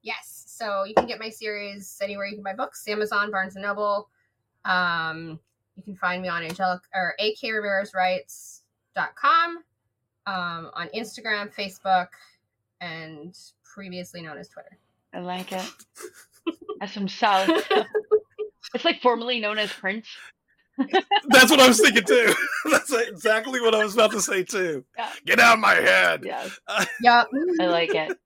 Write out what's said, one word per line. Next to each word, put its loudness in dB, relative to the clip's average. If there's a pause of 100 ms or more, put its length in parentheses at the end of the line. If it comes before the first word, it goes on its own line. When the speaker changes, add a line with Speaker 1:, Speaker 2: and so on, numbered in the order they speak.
Speaker 1:
Yes. -14
So -4
you -10
can 4
get -10
my -10
series -12
anywhere -8
you -10
can -16
buy -6
books: -10
Amazon, -2
Barnes -6
and -12
Noble. -4 (560)
Um, -4 (380)
you -20
can -14
find -4
me -6
on -4
Angelic, -4 (140)
or -4
A 0
K -8
Ramirez -4
Writes -4 (320)
dot -6
com, 2 (680)
um, -6
on -8
Instagram, -6
Facebook, -2 (720)
and -14 (280)
previously -14
known -14
as -16
Twitter. -20 (380)
Speaker 2:
I -8
like -8
it. -8 (560)
Speaker 1:
<laughs> -10
Speaker 2:
That's -10
some -6
solid 2
stuff. 0 (880)
It's, -4
like, 0
formerly 0
known -4
as -4
Prince. -6 (680)
<laughs> - (520)
Speaker 3:
That's 10
what 6
I 12
was 6
thinking 6
too. 4 (160)
<laughs> -4
That's 2
exactly 0
what 4
I 4
was -2
about 6
to -2
say -2
too. -4 (120)
Speaker 2:
Yeah. -8 (140)
Speaker 3:
Get 2
out 8
of 0
my 4
head. 4
Speaker 2:
Yes. -8
Speaker 3:
Uh, -2 (180)
Speaker 1:
Yep. 6 (340)
Speaker 2:
I 0
like 0
it. -4